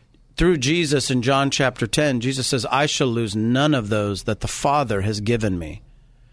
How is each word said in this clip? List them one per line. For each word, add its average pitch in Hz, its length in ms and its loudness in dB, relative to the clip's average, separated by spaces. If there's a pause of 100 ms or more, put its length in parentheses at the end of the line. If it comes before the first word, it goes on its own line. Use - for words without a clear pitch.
(360)
through 175 220 4
Jesus 147 520 0
in 127 120 0
John 139 280 2
chapter 127 360 -2
ten, 139 340 0
Jesus 131 260 -2
says, 123 200 -2
"I 139 200 0
shall 143 220 0
lose 113 280 -2
none 131 380 2
of 110 140 -2
those 101 360 -2
that 107 160 -2
the - 80 -4
Father 139 540 0
has 104 180 -2
given 107 380 0
me." 78 240 -12 (500)